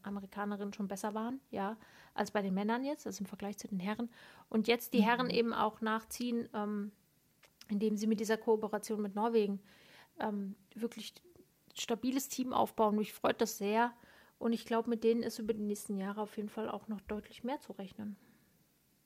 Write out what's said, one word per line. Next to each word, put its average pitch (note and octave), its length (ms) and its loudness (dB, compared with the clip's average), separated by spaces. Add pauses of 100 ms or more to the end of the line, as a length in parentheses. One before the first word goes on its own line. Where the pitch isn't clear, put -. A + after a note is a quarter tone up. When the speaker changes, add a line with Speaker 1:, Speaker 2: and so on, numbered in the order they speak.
Speaker 1:
Amerikanerinnen G3+ 680 -6
schon G3+ 140 -4
besser G3+ 280 -4
waren, A#3 240 -4 (100)
ja, G3 260 -4 (380)
als G3+ 160 -2
bei G#3 140 0
den F#3+ 100 0
Männern G#3+ 300 2
jetzt, D4 240 -4
also F#3+ 140 -6
im G3 40 -6
Vergleich G3+ 320 -8
zu - 100 -10
den G3 120 -4
Herren. G#3+ 300 -2 (380)
Und A3 200 2
jetzt B3 260 2
die - 60 6
Speaker 2:
Mhm. G3+ 60 10
Speaker 1:
Herren A#3+ 260 4
eben A#3 220 4
auch - 280 0
nachziehen, A3+ 720 -2
ähm, G#3 380 -2 (800)
indem G#3+ 280 2
sie G#3 80 -2
mit G#3+ 140 4
dieser A3 180 2
Kooperation G#3+ 640 0
mit G3+ 140 -4
Norwegen, G#3+ 440 4 (600)
ähm, G3+ 360 -4 (200)
wirklich A3+ 400 -6 (640)
stabiles B3+ 500 -2
Team B3+ 240 -4
aufbauen. - 420 4
Mich G#3+ 180 0
freut - 280 2
das - 160 0
sehr. A3+ 360 2 (440)
Und A#3 160 0
ich A3+ 120 -4
glaub, A#3 220 0
mit A#3 160 0
denen A3+ 200 6
ist - 160 -4
über A3 140 0
die G#3+ 100 -4
nächsten G#3 340 -2
Jahre G3 240 -2
auf G#3 160 -6
jeden G#3 120 -4
Fall A3 200 -4
auch G#3 180 -8
noch G#3 140 -6
deutlich - 420 -8
mehr C4+ 160 -4
zu - 140 -14
rechnen. G3+ 420 -10 (920)